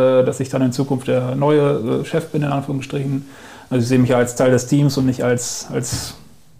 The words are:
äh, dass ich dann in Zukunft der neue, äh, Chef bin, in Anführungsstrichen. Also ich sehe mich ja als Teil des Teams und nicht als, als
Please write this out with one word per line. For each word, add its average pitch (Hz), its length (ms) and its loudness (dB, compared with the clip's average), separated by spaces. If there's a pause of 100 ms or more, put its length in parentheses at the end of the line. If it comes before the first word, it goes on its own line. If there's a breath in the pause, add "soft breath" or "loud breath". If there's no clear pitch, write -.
(220)
äh, - 20 2
dass 113 160 -2
ich 127 80 -4
dann 135 140 -2
in 127 100 2
Zukunft 135 340 -2
der 127 300 0
neue, 143 640 2
äh, - 40 -6
Chef 165 260 -4
bin, 151 120 -2
in 143 80 -2
Anführungsstrichen. 139 760 -4 (420 loud breath)
Also 131 100 2
ich 117 80 0
sehe 127 120 4
mich 123 100 4
ja 127 60 4
als 120 180 0
Teil 131 160 2
des 123 160 2
Teams 143 320 2
und 131 80 0
nicht 127 160 0
als, - 500 -2
als - 420 -6 (460)